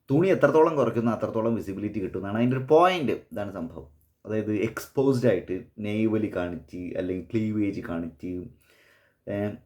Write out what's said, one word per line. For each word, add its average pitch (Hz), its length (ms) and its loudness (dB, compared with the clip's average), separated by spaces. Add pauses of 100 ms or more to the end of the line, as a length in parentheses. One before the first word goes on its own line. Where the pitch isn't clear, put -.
(100)
തുണി 165 200 4
എത്രത്തോളം 156 460 6
കുറയ്ക്കുന്നോ 120 360 2
അത്രത്തോളം 113 460 -2
വിസിബിലിറ്റി 101 420 -6
കിട്ടും 92 200 -6
എന്നാണ് 101 200 -4
അതിൻ്റെ 127 180 2
ഒരു 127 120 -4
പോയിന്റ്. 160 440 6 (120)
ഇതാണ് 101 260 -8
സംഭവം. 82 340 -10 (380)
അതായത് 107 280 -4 (140)
എക്സ്പോസ്ഡ് 131 640 0
ആയിട്ട് 92 260 0 (280)
നെയ്വലി 107 460 0
കാണിച്ച് 87 500 -6 (160)
അല്ലെങ്കിൽ 92 320 -4
ക്ലീവേജ് 107 600 -2
കാണിച്ച്, 85 440 -6 (920)
ഏ, 101 100 -4 (300)